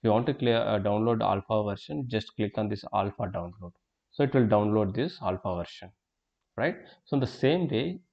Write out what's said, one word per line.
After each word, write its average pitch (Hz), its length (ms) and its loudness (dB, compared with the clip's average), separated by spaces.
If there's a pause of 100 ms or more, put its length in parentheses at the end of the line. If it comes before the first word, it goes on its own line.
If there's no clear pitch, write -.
If - 20 -20
you 110 80 4
want 117 160 4
to 147 60 0
clear, 117 240 2
uh, 107 220 0
download 110 420 2
alpha 104 420 0
version, 127 460 -6
just 110 260 -4
click 104 220 -2
on 107 100 -2
this 104 160 -4 (100)
alpha 101 300 -2 (100)
download. 87 380 -8 (400)
So - 120 0
it 135 100 0
will 127 140 6
download 104 460 4
this 151 280 -4
alpha 92 340 -4
version, 87 360 -10 (680)
right? 143 180 0 (300)
So - 100 -2
in 135 60 4
the 127 60 0
same 156 420 2
way 147 300 -2 (140)